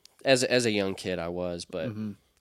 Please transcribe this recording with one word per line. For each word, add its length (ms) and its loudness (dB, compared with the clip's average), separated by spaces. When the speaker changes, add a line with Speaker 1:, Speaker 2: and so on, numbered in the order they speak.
Speaker 1:
as, 200 6
as 220 4
a 40 2
young 240 2
kid, 240 -4
I 100 -4
was, 360 -6
but 260 -6
Speaker 2:
Mm-hmm. 220 -8